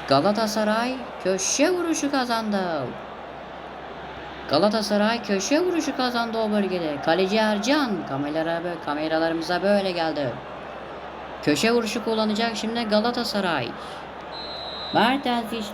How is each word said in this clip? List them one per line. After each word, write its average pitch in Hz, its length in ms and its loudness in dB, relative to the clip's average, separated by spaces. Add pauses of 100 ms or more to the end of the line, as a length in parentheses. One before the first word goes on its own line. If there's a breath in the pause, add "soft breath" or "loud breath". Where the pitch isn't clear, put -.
Galatasaray 214 880 2 (280)
köşe 190 460 2
vuruşu 330 420 0
kazandı. 214 720 0 (1700)
Galatasaray 208 760 4
köşe 208 360 2
vuruşu 339 380 0
kazandı 233 400 0
o 220 140 2
bölgede. 180 540 0
Kaleci 190 320 4
Ercan. 214 720 2
Kameralara 156 480 0
bö-, 170 280 -6
kameralarımıza 160 800 0
böyle 196 280 4
geldi. 147 420 0 (1080)
Köşe 151 280 2
vuruşu 226 340 0
kullanacak 220 500 0
şimdi 226 280 -2
Galatasaray. 208 840 0 (1300 loud breath)
Mertens 240 600 2
iç 220 200 -4